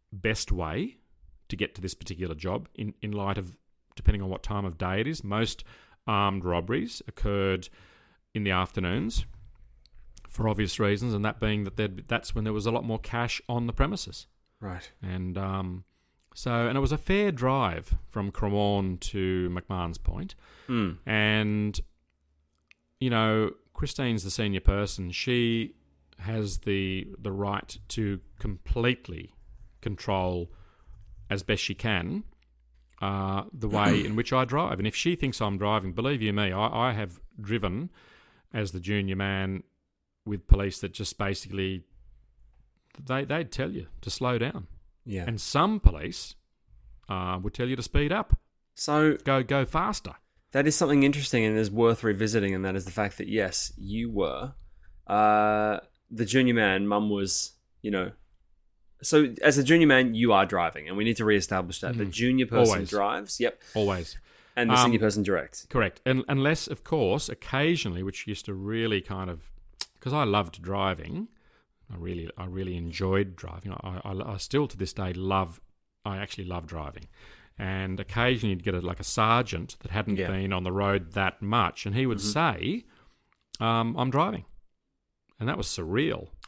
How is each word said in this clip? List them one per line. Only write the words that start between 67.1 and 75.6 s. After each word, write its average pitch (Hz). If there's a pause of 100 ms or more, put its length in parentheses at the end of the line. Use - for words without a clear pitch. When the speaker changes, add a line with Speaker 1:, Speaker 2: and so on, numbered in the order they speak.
Speaker 1:
occasionally, 135
which -
used 104
to 104
really 107
kind 92
of, 82 (500)
'cause 127
I 147
loved 101
driving, 95 (600)
I 95
really, 85
I 92
really 92
enjoyed 95
driving. 87
I, 92
I, 98
I 90
still 143
to -
this 92
day 92
love, 95 (420)